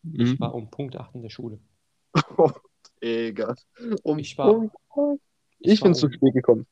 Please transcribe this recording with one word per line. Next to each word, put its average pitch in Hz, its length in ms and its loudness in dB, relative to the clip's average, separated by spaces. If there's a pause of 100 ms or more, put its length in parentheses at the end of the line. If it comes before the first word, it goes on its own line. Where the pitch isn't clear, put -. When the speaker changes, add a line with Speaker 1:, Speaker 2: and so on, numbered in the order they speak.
(120)
Speaker 1:
Ich 123 220 0
Speaker 2:
Mhm. 131 60 -8
Speaker 1:
war 117 140 -4
um 113 160 -12
Punkt 135 260 -12
acht 131 180 -16
in 120 80 -16
der 113 80 -16
Schule. 110 280 -14 (560)
Speaker 2:
<laughs> - 240 -2
Oh, 156 120 6 (520)
Digga. 117 520 -4 (480)
Um 151 160 -2
Speaker 1:
Ich - 200 -10
war, 175 140 4
Speaker 2:
Punkt 220 220 0 (160)
acht? 285 300 -2 (380)
Speaker 1:
ich - 140 4
Speaker 2:
Ich 214 80 6
Speaker 1:
war - 80 2
Speaker 2:
bin 170 60 6
zu - 120 0
Speaker 1:
um 127 60 0
Speaker 2:
spät 135 220 2
gekommen. 123 380 2